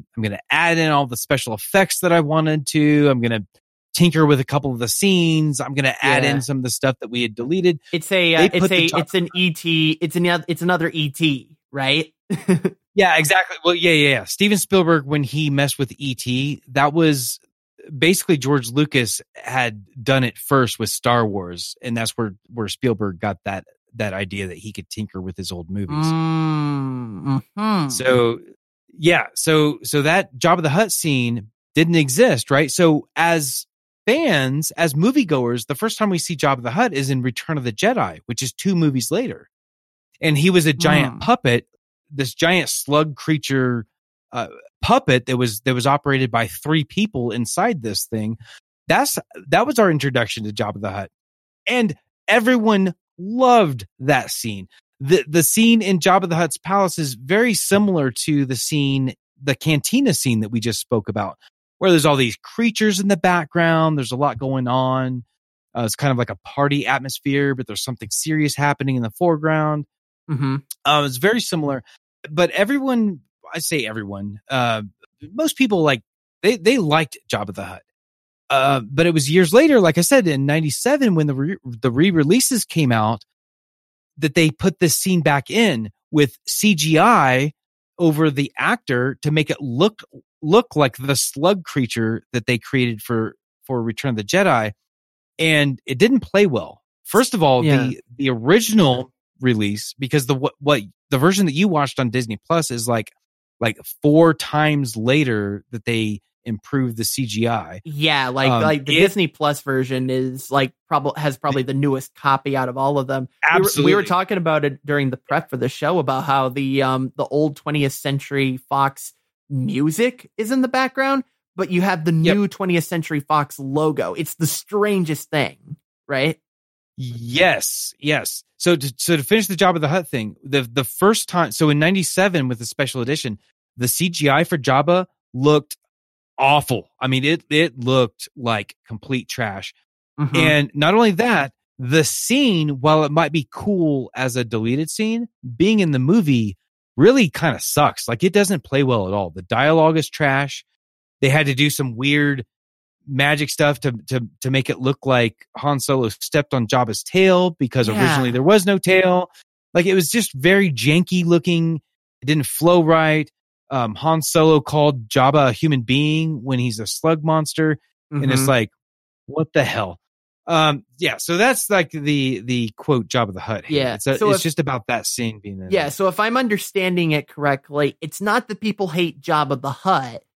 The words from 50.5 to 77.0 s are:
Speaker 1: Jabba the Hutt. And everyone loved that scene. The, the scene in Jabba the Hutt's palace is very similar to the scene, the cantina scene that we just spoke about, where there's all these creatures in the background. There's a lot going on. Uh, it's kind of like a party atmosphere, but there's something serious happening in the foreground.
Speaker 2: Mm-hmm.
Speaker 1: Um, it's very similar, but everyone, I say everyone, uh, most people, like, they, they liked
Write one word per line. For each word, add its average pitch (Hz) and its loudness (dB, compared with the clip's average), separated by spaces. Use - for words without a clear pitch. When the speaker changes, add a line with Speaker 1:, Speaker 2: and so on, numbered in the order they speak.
Speaker 1:
Jabba 104 -6
the 101 -6
Hutt. 98 -10
And 220 0
everyone 214 2
loved 208 2
that 131 0
scene. 98 -10
The, 135 2
the 156 2
scene 226 4
in 190 0
Jabba 185 2
the 165 -2
Hutt's 165 -2
palace 196 -2
is 143 -4
very 190 0
similar 185 0
to 143 -2
the 127 -4
scene, 135 -2
the 139 0
cantina 170 0
scene 117 0
that 107 -4
we 117 -4
just 110 -4
spoke - -2
about, 101 -6
where 190 2
there's 160 4
all 147 4
these 123 0
creatures 214 -2
in 202 -2
the 202 2
background. 165 2
There's 123 -6
a 127 -4
lot 131 -2
going 131 -4
on. 127 -2
Uh, 120 -2
it's 107 -4
kind 143 0
of 120 0
like 120 -2
a 95 -14
party 143 -2
atmosphere, 135 -2
but 127 -8
there's 104 -10
something 117 -10
serious 156 -2
happening 143 -2
in 123 -2
the 113 -4
foreground. 156 -2
Speaker 2:
Mm-hmm. 135 -2
Speaker 1:
Um, 147 2
it's 127 -6
very 208 2
similar, 143 -4
but 160 0
everyone, 226 0
I 165 -8
say 151 -4
everyone, 101 -8
uh, 117 -2
most 226 -4
people, 208 0
like, 135 0
they, 220 2
they 208 2
liked 156 0